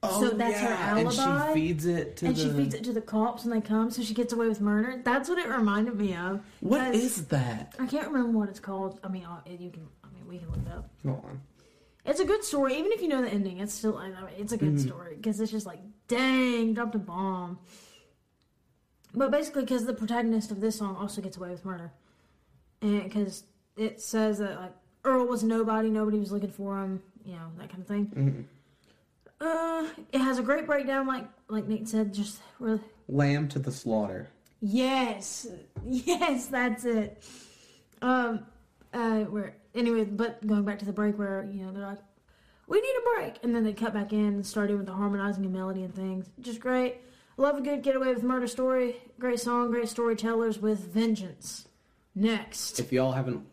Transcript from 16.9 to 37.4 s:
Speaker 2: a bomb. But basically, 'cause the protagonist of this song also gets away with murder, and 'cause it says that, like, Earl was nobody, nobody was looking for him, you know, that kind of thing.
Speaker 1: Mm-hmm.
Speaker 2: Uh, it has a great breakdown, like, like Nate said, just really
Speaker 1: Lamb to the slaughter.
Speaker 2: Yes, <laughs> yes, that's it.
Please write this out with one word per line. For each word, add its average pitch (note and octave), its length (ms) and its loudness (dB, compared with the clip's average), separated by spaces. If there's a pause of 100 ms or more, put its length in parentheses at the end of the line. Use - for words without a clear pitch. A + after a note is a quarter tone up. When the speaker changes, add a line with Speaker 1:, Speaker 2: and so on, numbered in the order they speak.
Speaker 2:
a G#3+ 40 2
bomb. F3+ 600 -4 (1600)
But C4 160 2
basically, C#4+ 360 2
'cause A#3+ 200 2
the B3+ 80 0
protagonist A3+ 560 0
of G3 100 -4
this A3 160 0
song G3 200 -4
also G3+ 260 -6
gets F#3 160 -8
away F3+ 120 -8
with F3 140 -10
murder, E3+ 260 -8 (920)
and G3+ 280 0
'cause G3+ 340 -2 (320)
it A3 260 -2
says A3 360 0
that, F#3+ 220 -4
like, F#3 120 -12 (320)
Earl B3+ 220 6
was A#3+ 180 2
nobody, A3 440 4
nobody G#3+ 300 2
was G3 140 -2
looking G3+ 180 -2
for G3 320 -6
him, F#3+ 180 -4 (240)
you F#3 100 -12
know, E3 240 -12
that - 120 -14
kind F3+ 100 -12
of F3+ 60 -12
thing. G#3 220 0
Speaker 1:
Mm-hmm. C3+ 340 2 (960)
Speaker 2:
Uh, E4 480 0 (260)
it C4+ 80 2
has C4 180 2
a B3 40 0
great D4 240 2
breakdown, C4+ 400 0
like, B3+ 220 -4 (200)
like G#3+ 200 -4
Nate A3 200 -2
said, G#3+ 240 0
just G3+ 280 -4 (180)
really A3 220 0 (260)
Speaker 1:
Lamb C#3+ 420 2
to C#3 120 -4
the C3 100 -2
slaughter. G#2+ 580 -2 (320)
Speaker 2:
Yes, A#3+ 840 0 (200)
<laughs> - 180 -10
yes, C4 640 2
that's B3 380 0
it. A3 380 0 (800)